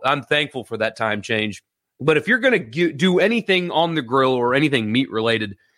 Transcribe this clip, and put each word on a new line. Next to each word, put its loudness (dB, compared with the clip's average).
I'm 0
thankful -4
for -8
that -2
time -2
change. -4
But 2
if -2
you're 2
gonna 2
g-, -2
do 2
anything 0
on 0
the -2
grill 2
or 0
anything 0
meat-related, -2